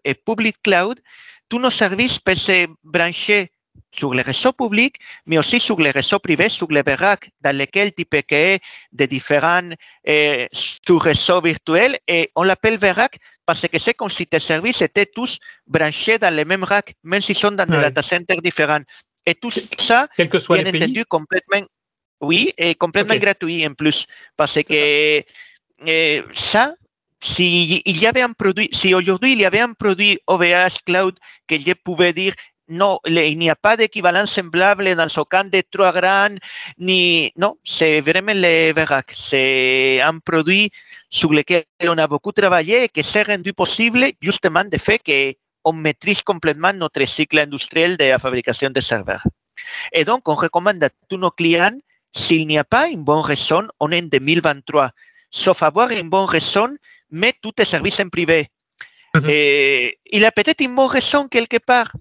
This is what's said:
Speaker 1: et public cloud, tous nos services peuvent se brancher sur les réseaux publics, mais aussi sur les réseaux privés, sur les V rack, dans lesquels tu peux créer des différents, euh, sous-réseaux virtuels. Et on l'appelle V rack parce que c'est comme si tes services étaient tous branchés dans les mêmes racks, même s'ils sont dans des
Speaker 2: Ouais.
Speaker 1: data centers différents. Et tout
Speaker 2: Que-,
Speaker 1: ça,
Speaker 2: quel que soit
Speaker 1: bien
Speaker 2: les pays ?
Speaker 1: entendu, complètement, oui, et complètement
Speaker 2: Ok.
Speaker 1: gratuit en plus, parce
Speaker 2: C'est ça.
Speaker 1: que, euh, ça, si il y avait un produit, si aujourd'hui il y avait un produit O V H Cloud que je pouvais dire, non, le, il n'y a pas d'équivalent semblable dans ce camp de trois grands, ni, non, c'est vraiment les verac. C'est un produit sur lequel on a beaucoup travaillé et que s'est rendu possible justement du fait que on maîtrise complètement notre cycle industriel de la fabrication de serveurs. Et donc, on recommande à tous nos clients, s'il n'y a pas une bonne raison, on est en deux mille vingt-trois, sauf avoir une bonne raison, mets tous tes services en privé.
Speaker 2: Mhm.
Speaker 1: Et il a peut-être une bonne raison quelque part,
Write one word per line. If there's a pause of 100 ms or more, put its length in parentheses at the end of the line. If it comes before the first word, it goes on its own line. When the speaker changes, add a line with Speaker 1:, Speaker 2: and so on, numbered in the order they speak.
Speaker 1:
et
public
cloud, (520)
tous
nos
services
peuvent
se (160)
brancher (400)
sur
les
réseaux
publics, (300)
mais
aussi
sur
les
réseaux
privés,
sur
les
V
rack, (100)
dans
lesquels
tu
peux
créer (340)
des
différents, (400)
euh,
sous-réseaux
virtuels.
Et
on
l'appelle
V
rack (280)
parce
que
c'est
comme
si
tes
services
étaient
tous (280)
branchés
dans
les
mêmes
racks,
même
s'ils
sont
dans
des
Speaker 2:
Ouais.
Speaker 1:
data
centers
différents. (420)
Et
tout
Speaker 2:
Que-, (220)
Speaker 1:
ça,
Speaker 2:
quel
que
soit
Speaker 1:
bien
Speaker 2:
les
pays ?
Speaker 1:
entendu,
complètement, (580)
oui,
et
complètement
Speaker 2:
Ok.
Speaker 1:
gratuit
en
plus, (300)
parce
Speaker 2:
C'est
ça.
Speaker 1:
que, (640)
euh, (100)
ça, (460)
si
il
y
avait
un
produit,
si
aujourd'hui
il
y
avait
un
produit
O
V
H
Cloud (320)
que
je
pouvais
dire, (360)
non,
le,
il
n'y
a
pas
d'équivalent
semblable
dans
ce
camp
de
trois
grands, (420)
ni,
non,
c'est
vraiment
les
verac.
C'est
un
produit (380)
sur
lequel (180)
on
a
beaucoup
travaillé
et
que
s'est
rendu
possible (100)
justement
du
fait
que (300)
on
maîtrise
complètement
notre
cycle
industriel
de
la
fabrication
de
serveurs. (720)
Et
donc,
on
recommande
à (200)
tous
nos
clients, (400)
s'il
n'y
a
pas
une
bonne
raison, (120)
on
est
en
deux
mille
vingt-trois, (380)
sauf
avoir
une
bonne
raison, (360)
mets
tous
tes
services
en
privé. (640)
Speaker 2:
Mhm.
Speaker 1:
Et (120)
il
a
peut-être
une
bonne
raison
quelque
part,